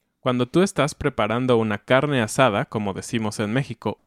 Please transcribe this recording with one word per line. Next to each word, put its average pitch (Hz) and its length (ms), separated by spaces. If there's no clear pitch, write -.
Cuando 123 260
tú 175 160
estás 151 320
preparando 123 640
una 107 200
carne 135 420
asada, 113 460
como 104 280
decimos 107 460
en 107 140
México, 123 540